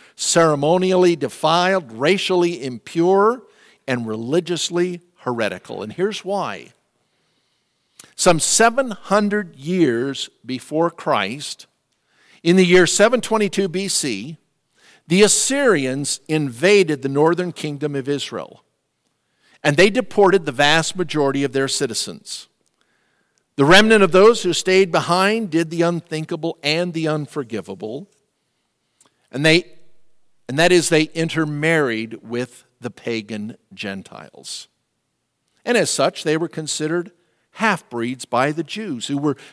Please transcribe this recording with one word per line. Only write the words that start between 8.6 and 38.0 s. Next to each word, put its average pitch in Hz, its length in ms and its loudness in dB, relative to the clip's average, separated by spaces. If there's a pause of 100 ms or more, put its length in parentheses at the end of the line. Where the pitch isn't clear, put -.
hundred 202 640 -2
years 135 720 -2 (160)
before 147 420 -4
Christ, 131 760 -4 (800)
in 170 100 4
the 190 100 6
year 175 220 6
seven 233 340 2
twenty-two 208 460 -2
B 185 220 -6
C, 131 480 -4 (720)
the 185 140 4
Assyrians 170 1080 0
invaded 156 720 2
the 139 60 -4
northern 165 420 0
kingdom 147 460 -6
of 131 120 -6
Israel, 127 540 -8 (1040)
and 147 120 2
they 190 140 6
deported 196 560 2
the 147 60 -6
vast 147 420 2
majority 143 480 -2
of 139 100 -2
their 135 140 0
citizens. - 800 -8 (1080)
The 139 80 4
remnant 208 380 8
of 170 100 2
those 208 300 6
who 175 100 0
stayed 185 400 2
behind 185 580 0
did 160 200 -2
the 170 120 -2
unthinkable 160 800 -4
and 165 300 -2
the 156 160 -4
unforgivable, 123 1000 -8 (1200)
and 135 120 -4
they, 160 320 2 (720)
and 135 100 -8
that 175 140 4
is, 170 160 4
they 156 160 2
intermarried 151 1160 -4
with 120 420 -10 (160)
the 120 100 -10
pagan 110 640 -10 (160)
Gentiles. - 960 -14 (960)
And 240 120 0
as 170 140 2
such, - 340 0
they 156 120 0
were 160 120 -4
considered 160 640 -6 (460)
half-breeds 127 640 -4